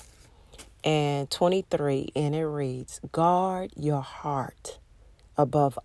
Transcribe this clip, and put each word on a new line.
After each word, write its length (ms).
and 440
twenty-three, 880
and 220
it 100
reads, 540
"Guard 640
your 240
heart 800
above 480